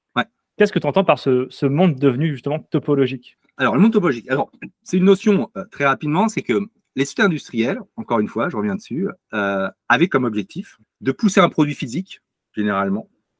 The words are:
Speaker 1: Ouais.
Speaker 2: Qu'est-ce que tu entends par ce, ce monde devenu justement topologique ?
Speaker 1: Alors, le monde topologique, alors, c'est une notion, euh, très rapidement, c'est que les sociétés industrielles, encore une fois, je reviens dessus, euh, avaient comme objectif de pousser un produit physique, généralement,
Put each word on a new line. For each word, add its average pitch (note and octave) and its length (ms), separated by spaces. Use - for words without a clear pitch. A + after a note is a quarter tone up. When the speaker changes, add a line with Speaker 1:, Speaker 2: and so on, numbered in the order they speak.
Speaker 1:
Ouais. A#2+ 80
Speaker 2:
Qu'est-ce G#3 160
que F#3 60
tu D3+ 80
entends F#3 180
par D3+ 140
ce, B2+ 320
ce - 160
monde D3 300
devenu C#3 340
justement C#3+ 300
topologique ? C#3 760
Speaker 1:
Alors, A#2+ 180
le D#3 60
monde A3 100
topologique, C#3 380
alors, C3+ 200
c'est - 140
une F#3 80
notion, G3 540
euh, F#2+ 120
très - 140
rapidement, D3 440
c'est - 120
que A2 180
les C3+ 80
sociétés A3 200
industrielles, D3+ 540
encore A2+ 240
une G#2+ 80
fois, B2 200
je D3 80
reviens G#2 180
dessus, A#2+ 320
euh, G2 340
avaient C3+ 180
comme B2+ 160
objectif G#2+ 540
de C3 100
pousser G3 280
un E3+ 100
produit D3 240
physique, C3+ 480
généralement, G2+ 540